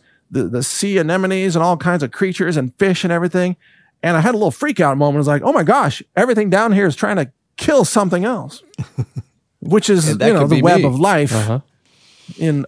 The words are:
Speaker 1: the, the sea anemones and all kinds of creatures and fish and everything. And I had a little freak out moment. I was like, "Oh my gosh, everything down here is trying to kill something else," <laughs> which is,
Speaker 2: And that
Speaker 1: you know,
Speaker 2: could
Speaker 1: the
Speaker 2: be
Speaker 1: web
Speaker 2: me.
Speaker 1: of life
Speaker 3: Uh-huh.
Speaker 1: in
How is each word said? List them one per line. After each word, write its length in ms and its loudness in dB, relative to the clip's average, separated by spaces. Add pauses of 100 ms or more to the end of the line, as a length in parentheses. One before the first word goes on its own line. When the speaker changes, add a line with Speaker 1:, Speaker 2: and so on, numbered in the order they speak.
(300)
Speaker 1:
the, 140 -4
the 200 -4
sea 360 -2
anemones 560 -2
and 80 2
all 140 2
kinds 260 -2
of 80 -6
creatures 460 -2
and 200 -4
fish 260 0
and 100 0
everything. 420 -2 (480)
And 120 0
I 60 2
had 140 2
a 20 -2
little 140 0
freak 280 -6
out 180 2
moment. 180 2
I 40 0
was 80 0
like, 160 0
"Oh 100 0
my 100 2
gosh, 400 0 (120)
everything 360 0
down 200 2
here 140 2
is 100 0
trying 200 -2
to 160 -4 (260)
kill 260 2
something 420 0
else," 360 -8 (500)
<laughs> 480 -18
which 300 0
is, 200 2
Speaker 2:
And 100 -2
that 80 2
Speaker 1:
you 60 4
know, 80 4
Speaker 2:
could 100 2
Speaker 1:
the 60 4
Speaker 2:
be 40 2
Speaker 1:
web 200 4
Speaker 2:
me. 40 2
Speaker 1:
of 140 0
life 340 2
Speaker 3:
Uh-huh. 260 -2 (760)
Speaker 1:
in 300 0